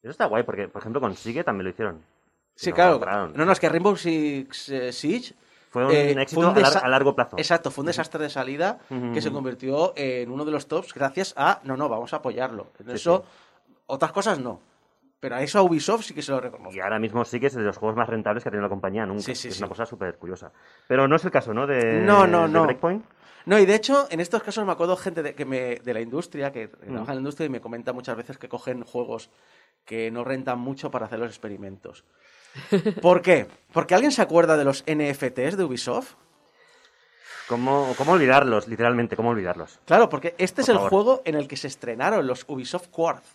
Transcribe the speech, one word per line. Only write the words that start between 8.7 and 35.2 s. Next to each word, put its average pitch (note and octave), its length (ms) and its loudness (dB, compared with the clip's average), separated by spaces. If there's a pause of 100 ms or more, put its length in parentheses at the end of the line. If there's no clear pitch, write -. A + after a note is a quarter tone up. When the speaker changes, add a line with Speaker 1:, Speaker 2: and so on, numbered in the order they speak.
Speaker 1:
Ujú, B2 240 -4
Speaker 2:
que - 80 -2
se - 60 -4
Speaker 1:
ujú. - 80 -6
Speaker 2:
convirtió C3+ 600 -2
en B2+ 340 -4
uno C#3 140 -6
de D3+ 60 -4
los C#3+ 160 -4
tops F3 260 -6
gracias C#3 440 -4
a, E3 260 2
"No, C3+ 140 -6
no, D3 120 -2
vamos A2+ 240 -4
a D#3+ 40 -4
apoyarlo". A#2+ 640 -6
En G2+ 80 -20
Speaker 1:
Sí, B2 80 -10
Speaker 2:
eso, F3 280 2
Speaker 1:
sí. - 480 -20 (140)
Speaker 2:
otras C3+ 260 -2
cosas G3 280 0
no. A#2 200 -8 (600)
Pero A#2+ 160 -6
a C3 60 -4
eso E3+ 180 2
a - 20 8
Ubisoft F#3 420 2
sí - 100 -14
que D3 80 -8
se C#3 100 -6
lo C3 80 0
reconozco. A2+ 340 -14
Speaker 1:
Y F#2+ 60 -8
ahora G#2 180 -2
mismo A2+ 260 -2
sí A#2+ 140 -6
que B2 80 0
es C3+ 80 2
de A#2 80 -4
los G2+ 160 -2
juegos A2 180 -2
más A#2 120 0
rentables A2 340 -2
que - 60 -8
ha - 20 -4
tenido G2+ 140 -4
la G2 60 -2
compañía G2 360 -4
nunca, G2+ 160 -6
Speaker 2:
Sí, B2 140 -8
sí, - 80 -10
Speaker 1:
que A#2+ 60 -12
es F#2 60 -8
Speaker 2:
sí. G2 60 -8
Speaker 1:
una G2 60 -8
cosa A2 180 -8
súper F#2+ 300 -10
curiosa. F2 340 -14 (380)
Pero C3+ 180 4
no C#3+ 80 4
es E3 100 2
el F#3 60 -2
caso, B2 240 0
¿no? B2+ 140 -2
De, A#2 340 2
Speaker 2:
No, G3+ 240 8
no, E3+ 160 4
Speaker 1:
de E3 60 2
Speaker 2:
no. D#3+ 160 4
Speaker 1:
Breakpoint. E3+ 400 0 (420)
Speaker 2:
No, F#3+ 120 4
y G3 80 10
de G3+ 100 6
hecho, C#4 340 2
en E3 100 -4
estos G#3 220 -2
casos G#3 240 -4
me F3+ 60 0
acuerdo E3+ 240 2
gente E3+ 260 -6
de, C#3 120 -6
que D3 100 -8
me, B2+ 320 -4
de B2 180 -6
la A2 60 -2
industria, C#3 520 -6
que, A2 180 -12
que - 160 -20
Speaker 1:
Mm. B2+ 60 -10
Speaker 2:
trabaja A#2+ 200 -8
en C3 40 -4
la C3 40 -6
industria C#3+ 260 -6
y C3+ 40 -6
me A#2+ 100 -6
comenta A#2 320 -8
muchas B2 240 -8
veces B2 200 -14
que B2 120 -18
cogen A#2+ 360 -8
juegos A#2 460 -8 (540)
que A2+ 280 -6
no A#2+ 100 -6
rentan C3 380 -4
mucho C3+ 320 -8
para A2+ 140 -4
hacer A2+ 120 -10
los A#2 100 -6
experimentos. G2+ 760 -14 (500)
Speaker 3:
<laughs> F3+ 480 -2
Speaker 2:
¿Por F3 200 8
qué? D#3 240 4 (260)
Porque E3+ 240 2
¿alguien C4+ 160 4
se A#3+ 100 0
acuerda D#3+ 340 6
de C#3+ 80 2
los C3+ 220 0
N D3+ 220 0
F C#3 220 -4